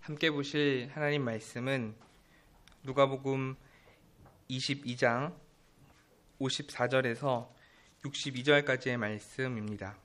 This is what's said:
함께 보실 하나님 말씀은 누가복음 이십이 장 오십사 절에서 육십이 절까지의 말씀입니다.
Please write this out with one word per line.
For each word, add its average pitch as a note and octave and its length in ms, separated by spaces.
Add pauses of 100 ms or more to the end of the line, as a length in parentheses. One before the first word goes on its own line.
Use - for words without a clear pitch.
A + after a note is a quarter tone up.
함께 D#3 220
보실 C#3+ 600
하나님 D3 320
말씀은 A#2+ 680 (880)
누가복음 C3+ 720 (920)
이십이 B2+ 500
장 C3 400 (1000)
오십사 C3 480
절에서 B2+ 680 (500)
육십이 C3+ 400
절까지의 C#3 540
말씀입니다. G#2+ 1080